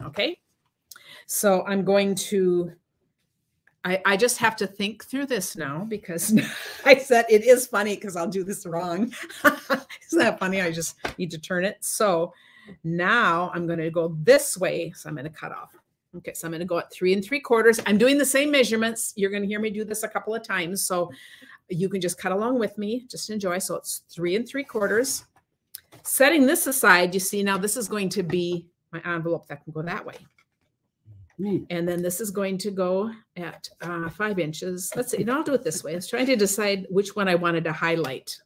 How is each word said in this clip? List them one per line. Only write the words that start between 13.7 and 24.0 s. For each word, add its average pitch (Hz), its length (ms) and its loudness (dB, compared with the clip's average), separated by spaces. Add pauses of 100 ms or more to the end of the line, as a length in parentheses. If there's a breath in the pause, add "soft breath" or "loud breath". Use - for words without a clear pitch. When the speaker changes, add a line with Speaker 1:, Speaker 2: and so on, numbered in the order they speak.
Speaker 1:
go 165 320 -2
this 277 340 6
way. 170 360 -2
So - 160 -16
I'm 156 80 -6
gonna 147 140 -10
cut - 220 -12
off. - 220 -16 (420)
Okay, - 180 -12
so - 120 -10
I'm 165 60 -6
gonna 165 120 -6
go 175 140 -2
at - 140 -8
three 185 200 2
and 196 120 0
three 285 160 -4
quarters. 226 460 6
I'm 208 100 4
doing 262 220 6
the 277 60 4
same 277 260 2
measurements. 226 640 2
You're 196 140 0
gonna 202 160 -2
hear 208 140 -4
me 220 100 -2
do 208 140 -6
this 214 180 -6
a 214 60 -4
couple 208 260 -6
of 226 80 -6
times. 190 420 -2
So 175 260 -2 (580 loud breath)
you 185 200 -2
can 196 120 -4
just 175 180 -2
cut 185 140 -2
along 233 260 0
with 208 200 -2
me, 220 300 -6
just - 220 -10
enjoy. 196 280 -2
So 180 180 -4
it's - 340 -10